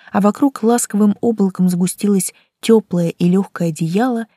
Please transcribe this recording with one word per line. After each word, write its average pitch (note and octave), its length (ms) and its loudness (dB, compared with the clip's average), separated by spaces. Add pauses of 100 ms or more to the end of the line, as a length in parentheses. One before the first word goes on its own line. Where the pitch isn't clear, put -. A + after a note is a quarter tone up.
(120)
а G3+ 80 0
вокруг G#3 420 0
ласковым G#3+ 580 0
облаком G3 480 0
сгустилось F#3 680 -2 (260)
теплое F#3 500 0
и F3 180 -2
легкое F3+ 400 -2
одеяло, A3 580 -4 (100)